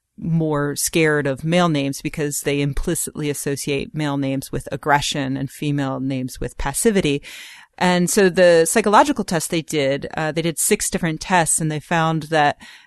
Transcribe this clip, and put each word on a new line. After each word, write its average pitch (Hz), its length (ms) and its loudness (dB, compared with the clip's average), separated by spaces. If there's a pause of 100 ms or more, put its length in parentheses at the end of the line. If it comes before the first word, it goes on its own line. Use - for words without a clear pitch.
(220)
more 151 540 0
scared 151 500 2
of 139 200 -4
male 175 240 4
names 139 320 -2
because 147 400 -4
they 143 180 0
implicitly 147 680 -2
associate 143 680 -4
male 147 220 -2
names 135 340 -4
with - 180 -8
aggression 139 680 -2
and 135 120 -6
female 139 520 -4
names 131 400 -6
with - 160 -8
passivity. 156 640 0 (560)
And 180 320 2
so 196 180 6
the 170 380 6
psychological 220 580 4
test - 260 -4
they 165 120 -2
did, 139 560 -2
uh, 156 160 -2
they 165 80 -2
did 165 180 -2
six - 300 0
different 160 320 -2
tests 175 400 2
and 156 100 0
they 151 80 -4
found 160 440 0
that 151 340 0 (300)